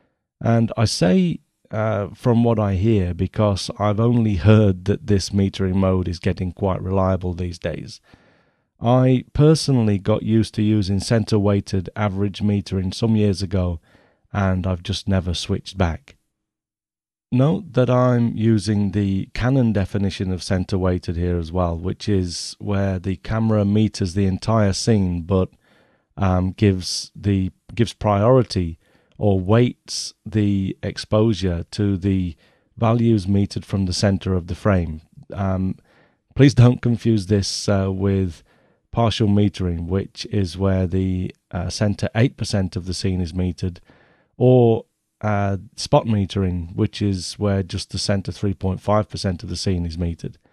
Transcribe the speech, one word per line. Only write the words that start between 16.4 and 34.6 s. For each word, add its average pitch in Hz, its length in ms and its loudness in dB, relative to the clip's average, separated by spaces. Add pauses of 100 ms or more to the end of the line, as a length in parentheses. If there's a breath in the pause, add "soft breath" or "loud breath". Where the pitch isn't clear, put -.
Note 165 440 0
that 127 140 2
I'm 123 480 2
using 104 540 2
the 98 420 -2
Canon 120 400 2
definition 98 600 -2
of 90 100 -6
center-weighted 90 760 -2
here 87 220 0
as 82 140 -6
well, 85 260 -2
which 92 300 -6
is 92 500 -2
where 98 400 -2
the 92 180 -4
camera 110 480 0
meters 101 480 0
the 98 140 0
entire 101 460 0
scene, 92 500 0
but, 92 260 0 (680 soft breath)
um, 92 340 0
gives - 640 -2
the, 95 360 -2 (220)
gives 113 200 -2
priority 104 840 2 (380 soft breath)
or 98 220 2
weights 110 760 0 (140)
the 101 560 0
exposure 95 880 0
to 101 260 0
the 92 380 -2 (420 soft breath)
values 113 500 2
metered 98 380 0
from 98 220 -2
the 92 60 -2
center 98 420 0
of 87 140 -4
the 87 80 -6
frame. 82 460 0 (300)